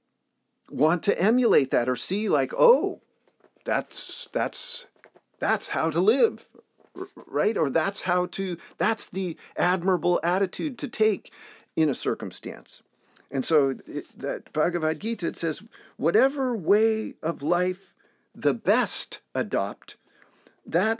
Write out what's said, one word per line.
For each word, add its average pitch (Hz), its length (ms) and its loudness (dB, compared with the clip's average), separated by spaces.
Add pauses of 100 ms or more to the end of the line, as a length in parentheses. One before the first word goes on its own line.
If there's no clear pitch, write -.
(680)
want 147 320 2
to - 160 2
emulate 202 540 4
that 120 160 2
or 127 80 0
see, 208 320 0
like, 139 300 2
"Oh, 220 420 4 (640)
that's, - 720 -4
that's, - 540 -6 (520)
that's 180 300 -2
how 156 200 -2
to 160 120 0
live," 202 480 2 (440)
r-, - 140 -8 (180)
right? 196 320 -2
Or 151 120 0
that's 160 320 0
how 180 240 0
to, 180 320 -4 (200)
that's 214 300 0
the 180 300 -4 (180)
admirable 175 680 2
attitude 175 560 -2
to 131 100 -6
take 214 420 0 (460)
in 160 120 4
a 135 40 0
circumstance. - 880 -6 (500)
And 131 140 -2
so 139 300 4 (120)
it, 135 200 -8 (100)
that 127 340 -8
Bhagavad 156 480 0
Gita, 220 280 -4
it - 100 -4
says, 160 260 -4 (320)
"Whatever 254 580 0
way 214 600 0 (100)
of - 180 -4
life 180 520 -2 (420)
the 135 180 2
best - 680 0 (120)
adopt, 104 640 -4 (680)
that 208 340 0